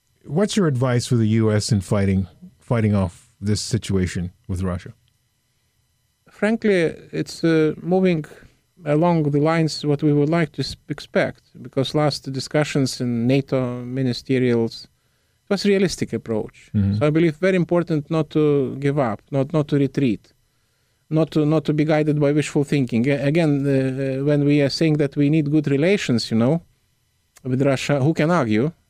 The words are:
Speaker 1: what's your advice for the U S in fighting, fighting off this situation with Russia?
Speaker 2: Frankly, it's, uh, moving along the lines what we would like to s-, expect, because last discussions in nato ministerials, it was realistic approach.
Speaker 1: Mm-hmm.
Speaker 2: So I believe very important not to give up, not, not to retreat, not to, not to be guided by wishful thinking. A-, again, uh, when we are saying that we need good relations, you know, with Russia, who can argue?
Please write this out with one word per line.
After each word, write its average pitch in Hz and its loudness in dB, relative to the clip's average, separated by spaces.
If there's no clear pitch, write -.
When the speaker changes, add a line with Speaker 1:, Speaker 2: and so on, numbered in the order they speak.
Speaker 1:
what's 190 -2
your 196 2
advice 123 0
for 123 0
the 113 2
U 110 2
S 104 0
in 101 2
fighting, 95 0
fighting 110 0
off 95 -2
this 101 -2
situation 92 -2
with 92 -4
Russia? 92 -6
Speaker 2:
Frankly, 214 0
it's, - -8
uh, 156 2
moving 180 0
along 160 2
the 143 2
lines 160 0
what 147 0
we 151 4
would 143 2
like 165 0
to 139 -6
s-, - -8
expect, - -4
because 127 -4
last 147 -2
discussions 139 -2
in 120 -2
nato 127 0
ministerials, 123 -2
it - -16
was 202 -2
realistic 196 0
approach. - -6
Speaker 1:
Mm-hmm. 101 2
Speaker 2:
So 147 0
I 151 2
believe 160 2
very 190 0
important 170 0
not 156 -2
to 143 0
give 143 -2
up, 117 -2
not, 139 -2
not 151 0
to 147 0
retreat, 139 0
not 156 0
to, 151 0
not 151 0
to 160 0
be 151 0
guided 151 0
by 143 2
wishful 147 0
thinking. 123 0
A-, 139 0
again, 143 0
uh, 135 -2
when 147 2
we 147 4
are 139 2
saying 151 0
that 143 -2
we 143 2
need 151 0
good 151 2
relations, 139 0
you 113 0
know, 135 2
with 131 -2
Russia, 139 0
who 156 2
can 160 0
argue? 131 2